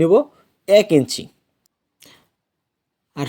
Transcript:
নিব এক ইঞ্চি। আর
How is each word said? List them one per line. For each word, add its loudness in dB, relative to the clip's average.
নিব 0
এক 2
ইঞ্চি। -6
আর -10